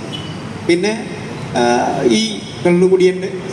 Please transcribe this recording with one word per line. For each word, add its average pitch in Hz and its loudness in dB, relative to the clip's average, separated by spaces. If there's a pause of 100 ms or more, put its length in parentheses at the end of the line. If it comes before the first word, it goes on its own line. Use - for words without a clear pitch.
(680)
പിന്നെ, 180 2 (680)
ആ, - 4 (560)
ഈ - 2 (440)
കള്ളുകുടിയൻ്റെ 180 4 (220)